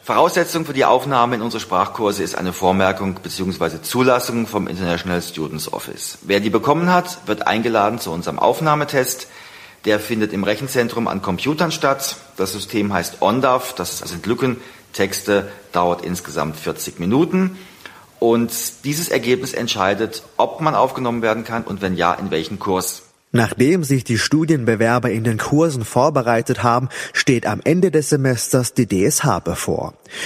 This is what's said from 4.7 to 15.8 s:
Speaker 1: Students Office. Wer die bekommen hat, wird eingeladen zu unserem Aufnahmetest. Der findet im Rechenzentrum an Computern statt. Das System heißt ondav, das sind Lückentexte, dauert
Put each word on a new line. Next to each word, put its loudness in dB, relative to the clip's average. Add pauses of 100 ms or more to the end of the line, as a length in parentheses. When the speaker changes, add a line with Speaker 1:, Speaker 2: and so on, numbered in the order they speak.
Speaker 1:
Students -8
Office. -10
Wer 2
die 0
bekommen 2
hat, 2
wird -2
eingeladen 2
zu -6
unserem -6
Aufnahmetest. 2 (560)
Der 2
findet -2
im -2
Rechenzentrum -2
an -2
Computern -2
statt. -2 (200)
Das -2
System -2
heißt -2
ondav, 2
das -6
sind -10
Lückentexte, -2 (220)
dauert 0